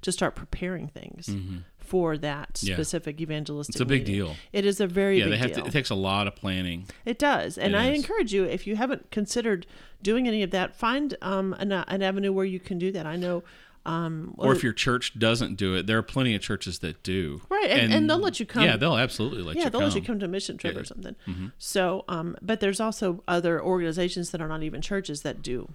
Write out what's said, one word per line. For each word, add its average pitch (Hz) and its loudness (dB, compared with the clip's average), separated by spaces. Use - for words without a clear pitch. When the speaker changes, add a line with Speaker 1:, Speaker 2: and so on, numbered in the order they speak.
Speaker 1:
to - 0
start 180 0
preparing - -4
things - -14
Speaker 2:
Mm-hmm. 95 -4
Speaker 1:
for 165 0
that 147 -6
Speaker 2:
Yeah. 190 0
Speaker 1:
specific 156 -2
evangelistic 147 -6
Speaker 2:
It's - 2
a 127 2
big 131 4
Speaker 1:
meeting. 104 0
Speaker 2:
deal. 85 -2
Speaker 1:
It 196 2
is 202 2
a 196 2
very 196 4
Speaker 2:
Yeah, 101 6
Speaker 1:
big - 4
Speaker 2:
they - 4
have 120 0
Speaker 1:
deal. 73 -4
Speaker 2:
to, 76 -8
it - -4
takes 143 2
a 113 0
lot 98 2
of 98 -4
planning. 92 -2
Speaker 1:
It 240 -4
does. 196 2
And 202 2
Speaker 2:
It 202 4
Speaker 1:
I 247 4
Speaker 2:
is. 302 2
Speaker 1:
encourage 330 0
you, 196 4
if 175 -2
you 202 -2
haven't 247 -2
considered 214 0
doing 226 2
any 214 2
of 185 0
that, 185 0
find, 262 0
um, 190 0
an, 202 0
an 190 -2
avenue 196 2
where 190 2
you 185 -2
can 175 -6
do 185 0
that. 175 -4
I 156 -4
know 175 -2
um, 165 -4
Speaker 2:
Or - 6
if 123 6
Speaker 1:
well, 120 0
Speaker 2:
your 117 4
church - 0
doesn't 113 4
do 92 2
it, 90 0
there 110 4
are 113 4
plenty 127 2
of 98 -2
churches 95 -4
that 80 -6
do. 90 -2
Speaker 1:
Right, 392 2
and, - 4
and 113 4
Speaker 2:
And 302 4
Speaker 1:
they'll 330 4
let 392 0
you 233 -4
come. - 2
Speaker 2:
yeah, 151 6
they'll 143 2
absolutely 117 0
let 80 -4
Speaker 1:
Yeah, 339 0
Speaker 2:
you 262 0
Speaker 1:
they'll 220 0
let 294 2
you 202 -2
Speaker 2:
come. 190 -6
Speaker 1:
come - -4
to 196 -4
a - -4
mission 190 -6
trip - -4
Speaker 2:
Yeah. 196 -8
Speaker 1:
or - -8
something. - -10
Speaker 2:
Mm-hmm. 92 -6
Speaker 1:
So, 185 0
um, 170 -4
but 220 0
there's 196 0
also 208 -2
other 175 2
organizations 175 0
that 160 -4
are 156 -6
not 156 -4
even 156 -4
churches 190 -4
that 135 -6
do 120 -6